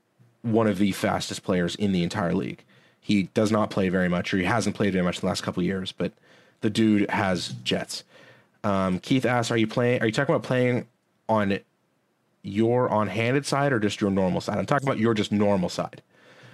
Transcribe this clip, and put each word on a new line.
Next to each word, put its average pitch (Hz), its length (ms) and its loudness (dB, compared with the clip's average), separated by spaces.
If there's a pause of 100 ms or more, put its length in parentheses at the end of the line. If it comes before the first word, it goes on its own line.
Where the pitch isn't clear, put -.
(420)
one 113 260 2
of 95 100 0
the 98 140 2
fastest 95 500 -4
players 87 320 0
in 101 160 -2
the 87 140 0
entire 87 300 -2
league. 67 280 -6 (380)
He 101 240 0 (100)
does 107 160 2
not 107 200 0
play 95 180 0
very 90 200 2
much, 87 240 -2
or 104 60 0
he 92 60 0
hasn't 101 320 0
played 101 160 0
very 92 120 0
much 87 160 -2
the - 60 -4
last 92 160 -2
couple 95 180 -4
of 87 60 0
years, 95 240 -4
but - 220 -6 (480)
the 113 100 0
dude 107 400 2
has 92 380 0 (160)
jets. - 400 -6 (580)
Um, 95 380 0
Keith 131 260 0
asks, 120 240 2
"Are 117 60 2
you 110 100 4
playing, 123 360 0
are 117 40 0
you 107 60 0
talking 143 220 0
about 113 120 -2
playing 123 400 0 (420)
on 101 300 2 (840)
your 113 480 2
on-handed 110 560 0
side 143 260 0
or 120 60 2
just 104 220 -2
your 101 100 2
normal 92 300 0
side?" 101 180 -4
I'm 92 80 -2
talking 139 220 0
about 123 100 0
your 113 140 2
just 104 200 0
normal 101 360 2
side. - 340 -8 (520)